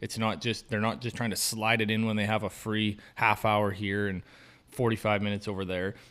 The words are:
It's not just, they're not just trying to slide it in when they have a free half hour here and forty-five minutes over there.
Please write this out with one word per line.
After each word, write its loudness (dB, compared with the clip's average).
It's -6
not 0
just, -2
they're 0
not 0
just -6
trying -2
to -4
slide 2
it 2
in 2
when 0
they 2
have 2
a -2
free -2
half 2
hour 4
here -2
and -4
forty-five 0
minutes -2
over -4
there. -4